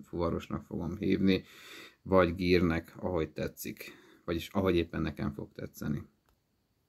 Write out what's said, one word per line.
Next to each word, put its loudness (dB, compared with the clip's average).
fuvarosnak -4
fogom -6
hívni, 2
vagy 4
gírnek, 2
ahogy -2
tetszik. -10
Vagyis -4
ahogy 2
éppen 0
nekem -4
fog -10
tetszeni. -8